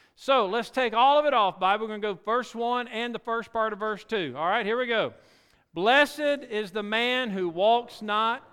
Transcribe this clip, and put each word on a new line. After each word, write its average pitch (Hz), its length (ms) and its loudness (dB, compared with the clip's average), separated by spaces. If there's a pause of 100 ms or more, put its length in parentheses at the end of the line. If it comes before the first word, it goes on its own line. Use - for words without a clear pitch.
(160)
So 262 300 2
let's 214 240 -2
take 240 240 -2
all 277 260 6
of 302 60 2
it 285 80 2
off, 190 260 2
Bible. 202 260 0
We're 214 120 -8
gonna 208 160 -4
go 165 100 -10
verse 233 300 -2
one 240 340 -2
and 240 260 -6
the 208 60 -6
first 226 320 -6
part 220 220 -2
of 196 60 -12
verse 214 240 -4
two. 165 340 -4
All 160 100 -2
right, 214 180 2
here 226 120 0
we 254 80 -2
go. 208 280 0 (600)
"Blessed 254 460 2
is 247 520 -4
the 208 120 -6
man 233 480 -2
who 185 180 -2
walks 220 520 0
not 220 520 -2